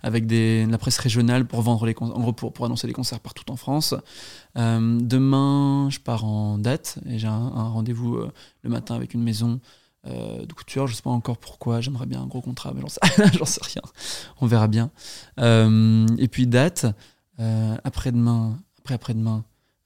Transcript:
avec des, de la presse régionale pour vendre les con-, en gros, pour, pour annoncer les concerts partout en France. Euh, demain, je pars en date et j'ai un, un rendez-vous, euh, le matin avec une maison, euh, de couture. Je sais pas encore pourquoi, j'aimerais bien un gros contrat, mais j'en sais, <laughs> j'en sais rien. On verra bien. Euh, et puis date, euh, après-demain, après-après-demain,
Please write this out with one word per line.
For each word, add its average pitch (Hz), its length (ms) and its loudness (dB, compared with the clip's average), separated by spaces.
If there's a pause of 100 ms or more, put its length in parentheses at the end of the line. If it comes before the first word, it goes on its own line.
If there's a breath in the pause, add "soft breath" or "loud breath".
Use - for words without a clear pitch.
avec 113 240 -2
des, 113 400 2
de 113 60 0
la 113 60 0
presse - 200 -2
régionale 123 480 2
pour 117 160 -2
vendre 113 240 2
les 113 80 0
con-, 117 180 -6
en 107 80 -4
gros, 120 120 0
pour, 113 200 -8
pour - 140 -8
annoncer 120 220 -4
les 117 40 -6
concerts 120 280 -6
partout - 320 -16
en 131 40 -8
France. 143 380 -2 (640 loud breath)
Euh, 117 420 2
demain, 139 920 2
je 135 100 -8
pars 113 240 -4
en 107 340 -2
date 123 400 -4 (100)
et 117 120 -6
j'ai 110 80 -2
un, 110 40 -2
un 117 360 -4
rendez-vous, 117 480 -4
euh, 117 160 -6 (300 loud breath)
le 117 80 -6
matin 117 260 -6
avec 123 180 -8
une 120 80 -2
maison, 117 380 -2 (460 soft breath)
euh, 57 380 -10
de 55 80 -14
couture. - 340 -6
Je 123 80 -6
sais - 80 -12
pas - 80 -6
encore 120 280 -2
pourquoi, - 420 -4
j'aimerais 127 260 -6
bien 127 140 -6
un 131 60 -8
gros 127 160 -10
contrat, 127 320 -10
mais 131 80 -8
j'en 143 60 -10
sais, - 120 -12 (160)
<laughs> 202 220 8
j'en - 80 -2
sais - 180 -4
rien. - 180 -10 (580 loud breath)
On 131 60 2
verra 110 220 4
bien. 113 220 0 (500 loud breath)
Euh, 110 640 6 (120)
et 127 100 2
puis 127 180 0
date, 131 400 2 (540 soft breath)
euh, 110 340 0 (100)
après-demain, 117 760 0 (220)
après-après-demain, 113 640 -4 (420)